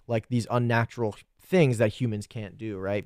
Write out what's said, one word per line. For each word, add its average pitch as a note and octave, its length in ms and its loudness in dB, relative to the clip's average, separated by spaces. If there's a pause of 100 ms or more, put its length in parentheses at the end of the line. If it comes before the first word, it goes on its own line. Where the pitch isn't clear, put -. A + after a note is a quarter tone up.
like, A2+ 200 -2
these A#2+ 220 0
unnatural A#2 640 0 (260)
things C#3+ 380 4
that A2 220 2
humans G#2+ 260 -2
can't G#2+ 320 -12
do, A2 200 -8
right? F#2+ 280 -2